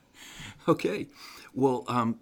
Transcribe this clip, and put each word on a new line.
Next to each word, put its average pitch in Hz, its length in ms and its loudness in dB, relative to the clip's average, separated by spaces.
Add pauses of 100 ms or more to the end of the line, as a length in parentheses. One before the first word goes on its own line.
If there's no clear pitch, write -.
(640)
Okay. - 420 2 (460)
Well, 127 360 2
um, 117 320 2